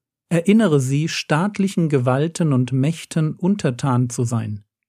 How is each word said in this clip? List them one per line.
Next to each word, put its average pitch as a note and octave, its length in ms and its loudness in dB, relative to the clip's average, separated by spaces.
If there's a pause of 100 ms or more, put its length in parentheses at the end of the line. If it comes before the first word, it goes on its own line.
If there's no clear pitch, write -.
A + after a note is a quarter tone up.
(300)
„erinnere E3+ 500 4
sie, C#3 280 0
staatlichen F#3 840 -2
Gewalten C#3+ 640 0
und B2+ 200 0
Mächten D#3 600 -2
untertan C3+ 760 0
zu B2+ 120 -4
sein, G#2+ 400 -4 (260)